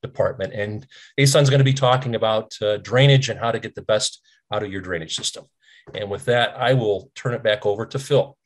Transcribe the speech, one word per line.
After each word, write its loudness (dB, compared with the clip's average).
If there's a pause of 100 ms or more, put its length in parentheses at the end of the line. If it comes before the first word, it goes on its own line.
Department. -10
And -10 (320)
Ehsan's 4
gonna 4
be 4
talking 2
about, 0
uh, 0
drainage 4
and -6
how -2
to -2
get -12
the -12
best -2 (320)
out -2
of -8
your -8
drainage -8
system. -8 (480)
And -8
with -6
that, 2
I 2
will 0
turn -6
it -8
back 0
over -2
to -8
Phil. 0